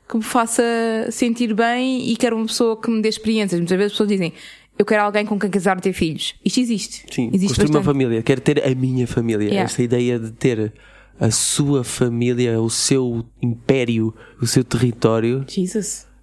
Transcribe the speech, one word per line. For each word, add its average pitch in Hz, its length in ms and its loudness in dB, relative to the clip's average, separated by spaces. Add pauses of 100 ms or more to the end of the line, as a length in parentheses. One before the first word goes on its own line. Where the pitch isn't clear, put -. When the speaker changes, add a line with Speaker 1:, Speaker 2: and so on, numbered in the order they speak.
Speaker 1:
que - 80 -4
me 220 60 -2
faça 233 400 0 (480)
sentir 233 420 0
bem 247 560 0
e 233 60 0
quero 233 220 0
uma 226 80 -2
pessoa 226 340 0
que 226 100 -2
me 220 120 0
dê 220 80 0
experiências." 214 500 0
Muitas 170 180 0
vezes 208 140 0
as - 20 -12
pessoas 208 160 0
dizem, 180 220 0 (460)
"Eu 202 80 2
quero 208 180 2
alguém 208 220 0
com 214 140 -2
quem 208 100 -2
casar 185 280 0
e 180 40 -8
ter 190 120 -2
filhos." - 420 -4 (100)
Isto 202 140 0
existe. 233 520 -4
Speaker 2:
Sim, 120 220 -2
Speaker 1:
Existe 196 220 2
Speaker 2:
construir - 140 2
uma 151 100 4
Speaker 1:
bastante. - 60 0
Speaker 2:
família. 131 380 2
Quero 131 180 2
ter 147 240 2
a 131 100 2
minha 127 320 0
família. 113 380 0
Speaker 1:
Yeah. 101 200 0
Speaker 2:
Esta - 160 -4
ideia 123 380 2
de 110 120 -8
ter 110 400 0 (480)
a 113 120 2
sua 139 520 0
família, 120 800 0
o 113 80 0
seu 123 560 0 (160)
império, 117 720 0 (280)
o 123 60 0
seu 131 160 4
território. 117 840 2
Speaker 1:
Jesus. 185 580 -6 (180)